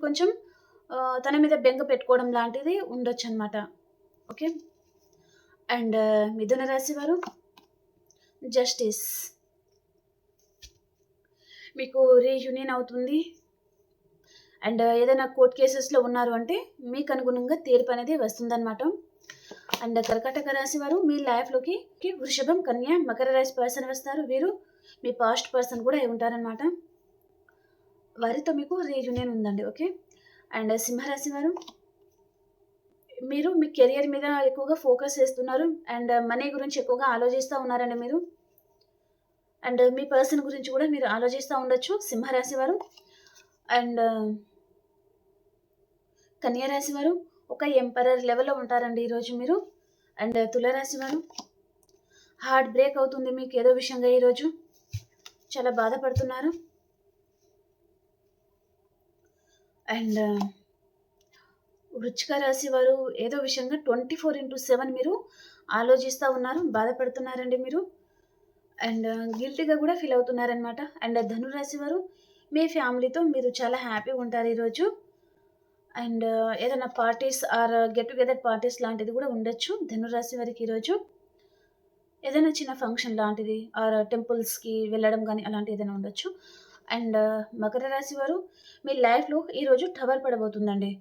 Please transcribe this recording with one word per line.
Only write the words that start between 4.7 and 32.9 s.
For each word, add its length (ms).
And, 160
uh, 180
మిథున 240
రాశి 260
వారు, 180
జస్టిస్ 480
మీకు 220
రీయూనియన్ 500
అవుతుంది. 420
And, 180
uh, 160
ఏదైనా 240
కోర్ట్ 240
కేసెస్‌లో 480
ఉన్నారు 300
అంటే 180
మీకు 220
అనుగుణంగా 400
తీర్పు 280
అనేది 280
వస్తుందన్నమాట. 580
And 140
కర్కాటక 480
రాశి 260
వారు, 140
మీ 80
లైఫ్‌లోకి 460
వృషభం, 460
కన్య, 300
మకర 280
రాశి 220
పర్సన్ 340
వస్తారు. 380
వీరు 200
మీ 80
పాస్ట్ 340
పర్సన్ 320
కూడా 140
అయి 120
ఉంటారనమాట. 480
వారితో 360
మీకు 160
రీయూనియన్ 440
ఉందండి. 360
ఓకే. 160
And 140
సింహరాశి 480
వారు, 160